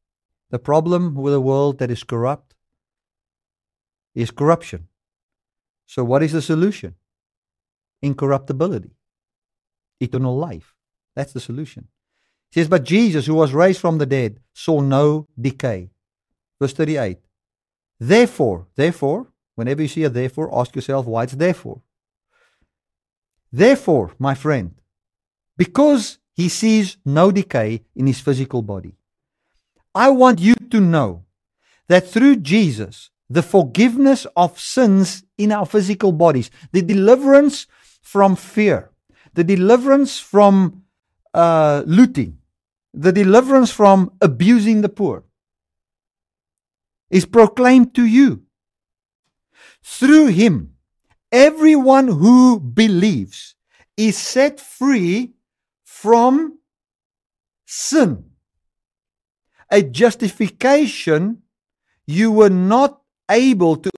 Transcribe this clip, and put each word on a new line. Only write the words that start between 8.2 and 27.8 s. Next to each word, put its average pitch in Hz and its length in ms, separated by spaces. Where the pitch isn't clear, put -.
Eternal 127 380
life. 139 400
That's 139 160
the 123 80
solution. - 480
It - 20
says, 160 140
"But 160 160
Jesus, 175 420
who 156 80
was 156 180
raised 180 280
from 165 180
the 147 80
dead, 127 320
saw 156 280
no 147 460
decay." 117 500
Verse 135 120
thirty-eight. 139 460
"Therefore," 123 800
therefore, 165 560
whenever 131 260
you 151 60
see 156 160
a 147 40
therefore, 127 460
ask 120 220
yourself 135 280
why 113 200
it's 127 100
therefore. 139 460
"Therefore, 156 680
my 135 140
friend, 131 460
because 277 600
he 175 160
sees 220 560
no 160 280
decay 117 520